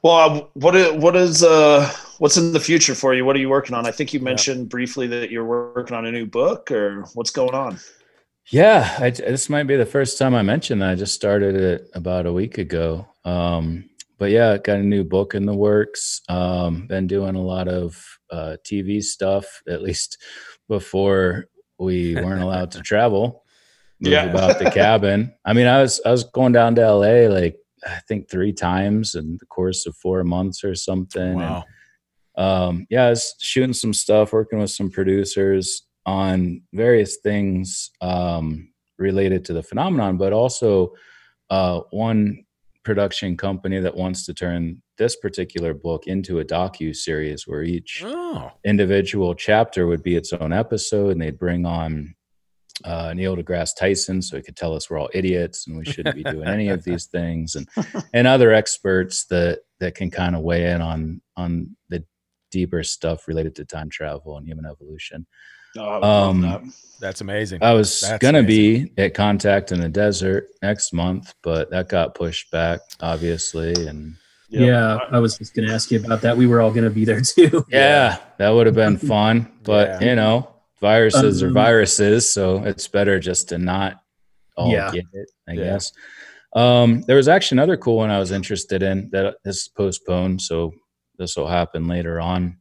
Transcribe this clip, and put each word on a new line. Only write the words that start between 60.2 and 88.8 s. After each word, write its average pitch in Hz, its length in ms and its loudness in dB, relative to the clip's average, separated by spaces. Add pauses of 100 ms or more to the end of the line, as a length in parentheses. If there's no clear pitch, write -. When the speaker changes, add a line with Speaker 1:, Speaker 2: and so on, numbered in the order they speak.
Speaker 2:
weigh 85 320 -2
in 85 100 -2
on, 80 380 -6 (160)
on 87 400 -6 (140)
the 85 160 -10 (460)
deeper 90 320 -4
stuff - 440 -6
related 80 300 -6
to 76 80 -14
time 78 240 -12
travel 73 480 -12
and 73 100 -18
human 78 180 -14
evolution. 78 600 -18 (500)
Speaker 1:
Oh, 110 60 -14
I 104 120 -6
would 107 60 -4
love 101 280 4
Speaker 2:
Um, 92 120 2
Speaker 1:
that. 90 200 -2 (380)
Speaker 3:
That's 95 220 -12
amazing. 98 400 -6
Speaker 2:
I 117 120 4
was 107 280 2
Speaker 3:
That's 107 180 -4
Speaker 2:
gonna 147 200 4
Speaker 3:
amazing. 110 460 4 (100)
Speaker 2:
be 98 80 0
at 98 100 -2
Contact 101 580 0
in 90 80 -2
the 85 100 -2
Desert 95 580 -2 (160)
next 101 300 -4
month, 90 400 -4 (100)
but 80 280 -4
that 92 180 -4
got 85 260 -2
pushed - 360 -8
back, 82 280 -2 (200)
obviously, 82 880 -4
and 76 280 -14 (340)
Speaker 1:
Yep. 113 160 -2
Speaker 4:
Yeah, 117 320 2 (140)
I 123 80 2
was 113 180 0
just - 160 -18
gonna 110 200 -2
ask 110 180 -4
you 113 80 2
about 110 220 -2
that. 117 160 2
We 123 100 6
were 117 140 6
all 110 100 4
gonna 113 180 2
be 107 160 0
there 107 160 0
too. 160 460 4
<laughs> - 40 -8
Speaker 2:
Yeah, 139 460 4 (200)
that 101 120 2
would 113 160 6
have 110 100 6
been 107 220 4
Speaker 3:
<laughs> 123 160 -2
Speaker 2:
fun, 110 380 2 (120)
but, 104 380 2
Speaker 3:
Yeah. 113 80 2
Speaker 2:
you 123 60 4
know, 113 340 2 (300)
viruses 107 640 6
are 92 60 0
Speaker 4:
Um, 87 40 0
Speaker 2:
viruses, 107 800 4
so 95 320 0
it's 101 240 -6
better 101 320 2
just 92 300 -4
to 87 80 -6
not 95 440 -4 (540)
all 117 160 0
Speaker 4:
Yeah. 98 200 0
Speaker 2:
get 87 200 -6
it, 98 180 -16 (200)
I - 20 -10
Speaker 3:
Yeah. 92 140 -6
Speaker 2:
guess. 95 260 -4 (640)
Um, 120 520 6
there 131 100 6
was 135 100 6
actually 156 300 4
another 165 200 4
cool 117 200 0
one 110 120 0
I 101 100 0
was 95 120 -2
interested 95 500 -4